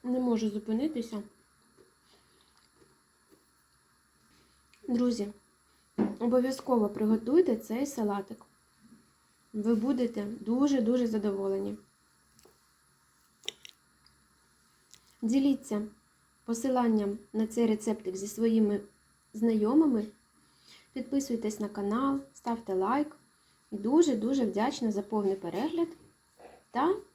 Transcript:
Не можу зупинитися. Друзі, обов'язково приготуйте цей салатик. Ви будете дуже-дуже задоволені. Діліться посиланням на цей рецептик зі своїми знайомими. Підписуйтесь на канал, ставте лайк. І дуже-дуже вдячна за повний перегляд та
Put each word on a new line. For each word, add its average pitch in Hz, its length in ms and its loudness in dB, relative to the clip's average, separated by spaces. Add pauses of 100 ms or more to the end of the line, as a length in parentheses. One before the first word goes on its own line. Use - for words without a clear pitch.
(120)
Не 254 80 0
можу 220 300 0
зупинитися. 220 720 -4 (3750)
Друзі, 233 400 2 (920)
обов'язково 247 720 2
приготуйте 226 680 2
цей 240 300 -4
салатик. 208 520 -4 (1120)
Ви 220 220 2
будете 233 520 0 (140)
дуже-дуже 247 680 2
задоволені. 196 680 -2 (3500)
Діліться 247 600 0 (600)
посиланням 233 760 0 (140)
на 220 140 0
цей 233 200 0
рецептик 214 500 -2
зі 196 100 -8
своїми 214 540 2 (540)
знайомими. 226 720 4 (840)
Підписуйтесь 233 680 -4
на 208 80 -4
канал, 247 520 -2 (140)
ставте 233 400 -6
лайк. 247 420 0 (540)
І 214 60 -8
дуже-дуже 247 680 2
вдячна 214 480 0
за 196 100 -2
повний 202 340 -2
перегляд 262 520 -2 (840)
та 320 260 0 (180)